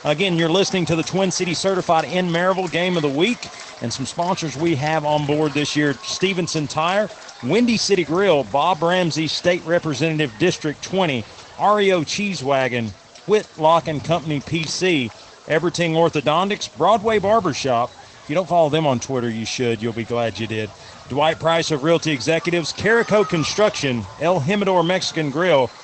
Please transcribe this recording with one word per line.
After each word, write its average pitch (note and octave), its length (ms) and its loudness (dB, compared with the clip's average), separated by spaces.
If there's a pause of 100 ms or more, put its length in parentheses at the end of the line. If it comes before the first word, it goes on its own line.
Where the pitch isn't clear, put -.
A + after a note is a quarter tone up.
Again, E3 320 0
you're E3 140 2
listening F#3 380 2
to E3 100 0
the D#3+ 60 -2
Twin F#3 280 -2
Cities F3 280 -2
Certified F3+ 440 0
in F3+ 240 -2
Maryville F3+ 420 0
Game F3 280 0
of E3 40 0
the D3 80 2
Week, F3 380 0 (340)
and A#2+ 120 -4
some C3+ 120 -6
sponsors E3+ 520 -4
we E3 180 0
have D3+ 300 -2
on D3+ 200 0
board D3+ 280 0
this C#3+ 240 -2
year: D3 160 2 (100)
Stevenson E3+ 640 -2
Tire, F3+ 420 0 (340)
Windy A3 340 2
City F#3 260 2
Grill, D#3+ 400 2
Bob D3 380 0
Ramsey E3+ 460 0
State F3+ 380 0
Representative D#3 720 0
District D#3+ 460 0
twenty, D#3+ 400 -2 (360)
R G#3 200 4
E G3 140 4
O F3 100 2
Cheese G3+ 400 -4
Wagon, B2+ 440 0 (400)
Whitlock E3 600 2
and D3 160 -4
Company D#3 380 -2
P E3 220 -4
C, D#3 480 -2 (360)
Everting E3 460 0
Orthodontics, D#3+ 840 0
Broadway G#3 420 2
Barbershop. D#3+ 720 0 (320)
If - 60 -20
you D3 60 -2
don't D3 120 0
follow E3 220 4
them D#3 180 2
on B2+ 120 2
Twitter, B2 300 -2
you A2+ 160 -4
should. A#2 360 -2
You'll A2+ 120 -4
be A2+ 100 -6
glad A#2 360 -2
you A2+ 80 -4
did. G#2+ 220 -4 (400)
Dwight D3+ 300 0
Price E3 300 2
of C#3+ 140 -2
Realty D#3+ 280 2
Executives, D#3+ 640 -2
Carico G#3+ 540 2
Construction, D3 760 0 (160)
El E3+ 200 2
Jimador F#3 460 2
Mexican E3+ 440 -2
Grill C#3+ 400 2 (140)